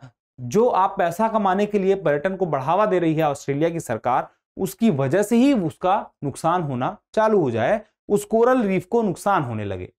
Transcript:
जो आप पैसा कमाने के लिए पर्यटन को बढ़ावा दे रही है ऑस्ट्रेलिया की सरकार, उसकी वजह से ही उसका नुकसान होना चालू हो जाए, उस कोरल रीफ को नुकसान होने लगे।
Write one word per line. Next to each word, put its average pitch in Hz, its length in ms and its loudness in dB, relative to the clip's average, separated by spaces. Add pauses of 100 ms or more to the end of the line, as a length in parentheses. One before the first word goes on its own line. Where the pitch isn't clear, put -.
(400)
जो 139 280 2
आप 190 300 2
पैसा 180 320 0
कमाने 202 360 0
के 208 140 -2
लिए 190 180 2
पर्यटन 160 380 -2
को 190 120 -2
बढ़ावा 156 380 0
दे 185 140 0
रही 160 160 0
है 160 80 0
ऑस्ट्रेलिया 143 460 -2
की 165 100 -6
सरकार, 127 500 -2 (280)
उसकी 220 340 0
वजह 139 320 0
से 208 120 0
ही 254 200 4
उसका 190 500 -2 (180)
नुकसान 165 400 -2
होना 143 340 -4 (160)
चालू 220 260 4
हो 139 120 2
जाए, 127 280 0 (300)
उस 202 160 0
कोरल 240 360 2
रीफ 190 240 -2
को 233 180 0
नुकसान 185 400 -2
होने 110 220 -6
लगे। 95 340 -8